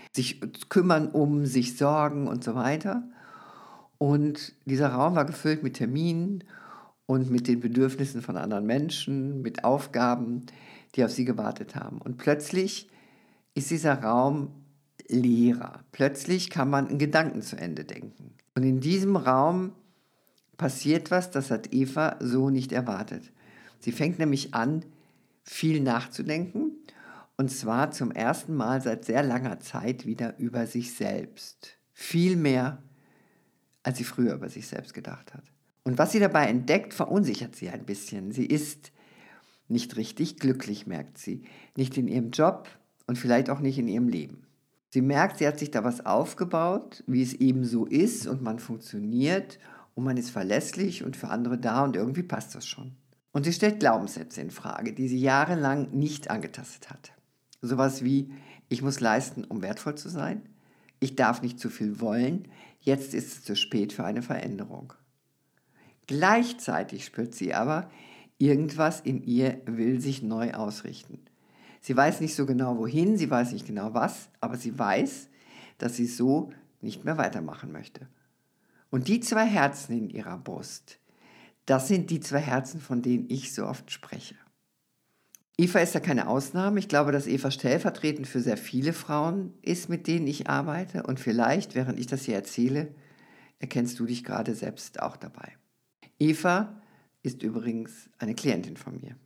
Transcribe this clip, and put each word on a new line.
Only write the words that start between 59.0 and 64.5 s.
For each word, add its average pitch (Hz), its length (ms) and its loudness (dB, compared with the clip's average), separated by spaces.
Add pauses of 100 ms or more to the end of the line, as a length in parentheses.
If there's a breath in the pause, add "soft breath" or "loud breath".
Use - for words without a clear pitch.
leisten, 120 420 2
um 107 180 -6
wertvoll 151 340 -6
zu - 120 -14
sein. 170 360 -6 (580 soft breath)
Ich 135 160 -4
darf 120 240 4
nicht 120 180 -6
zu 120 100 -6
viel 107 300 -4
wollen. 120 480 0 (320 loud breath)
Jetzt 135 340 0
ist - 140 -4
es - 160 -16
zu 104 140 -4
spät - 340 0
für - 140 -6
eine 113 160 -4
Veränderung." - 720 -8 (1120 soft breath)